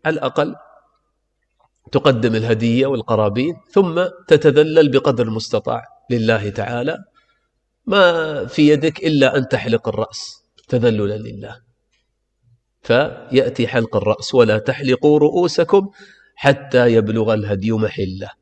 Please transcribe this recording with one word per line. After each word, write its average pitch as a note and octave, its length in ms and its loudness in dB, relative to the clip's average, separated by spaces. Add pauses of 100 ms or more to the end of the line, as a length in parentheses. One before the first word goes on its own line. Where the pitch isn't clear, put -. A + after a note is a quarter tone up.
على D#3+ 80 0
الأقل - 420 -4 (1400)
تقدم A#2+ 440 0
الهدية A#2 520 0
والقرابين، A#2 680 -2 (160)
ثم F3+ 340 2 (220)
تتذلل D3+ 640 4
بقدر C3 360 0
المستطاع A2+ 560 -6 (260)
لله A2 400 0
تعالى، A#2+ 480 -6 (880)
ما E3 600 2
في D3 240 2
يدك D3+ 300 0
إلا C#3+ 380 2
أن C3 100 -2
تحلق A2+ 400 -2
الرأس - 560 -10 (240)
تذللا G#2+ 500 0
لله. A2 440 -16 (1200)
فيأتي B2+ 840 -2
حلق A2+ 280 -4
الرأس: G#2 400 -2
"ولا A2 220 4
تحلقوا C3 640 0
رؤوسكم F3 680 0 (460)
حتى - 580 2
يبلغ A2 400 0
الهدي G#2 380 -2
محله". G2 580 -4 (120)